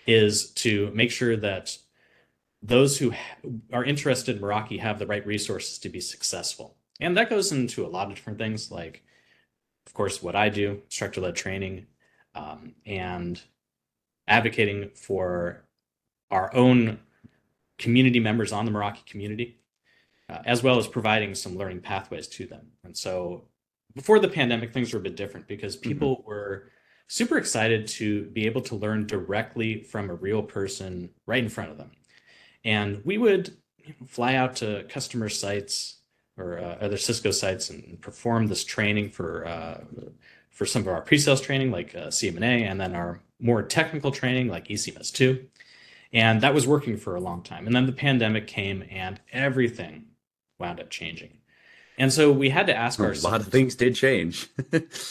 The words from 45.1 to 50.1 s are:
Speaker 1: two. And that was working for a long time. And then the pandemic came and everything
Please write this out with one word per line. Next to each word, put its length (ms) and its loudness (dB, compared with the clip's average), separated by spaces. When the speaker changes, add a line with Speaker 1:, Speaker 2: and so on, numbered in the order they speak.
Speaker 1:
two. 340 4
And 300 6
that 140 6
was 100 4
working 320 2
for 180 -6
a 40 -4
long 240 -8
time. 240 -10
And 80 4
then 100 6
the 60 2
pandemic 560 2
came 420 -6
and 300 -8
everything 720 -2